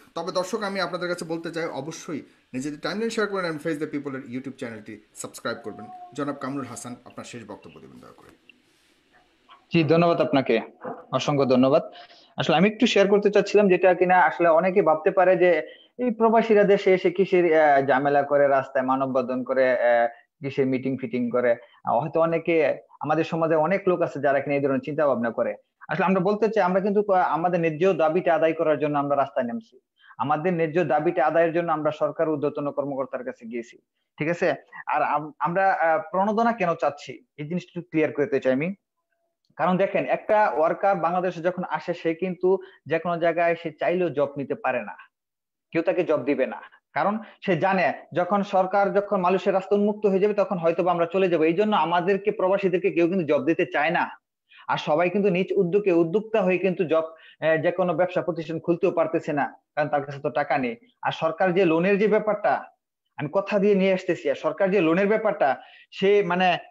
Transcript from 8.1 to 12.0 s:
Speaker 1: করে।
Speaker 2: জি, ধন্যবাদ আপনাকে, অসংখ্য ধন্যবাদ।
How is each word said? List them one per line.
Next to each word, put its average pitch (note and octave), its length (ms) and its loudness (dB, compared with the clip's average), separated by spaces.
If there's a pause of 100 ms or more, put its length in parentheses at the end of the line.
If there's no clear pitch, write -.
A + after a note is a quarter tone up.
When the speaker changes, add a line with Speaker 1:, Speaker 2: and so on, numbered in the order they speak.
Speaker 1:
করে। - 160 -20 (1400)
Speaker 2:
জি, E3 100 4
ধন্যবাদ E3 380 4
আপনাকে, B2+ 380 0 (520)
অসংখ্য C#3 340 0
ধন্যবাদ। C3 380 4 (540)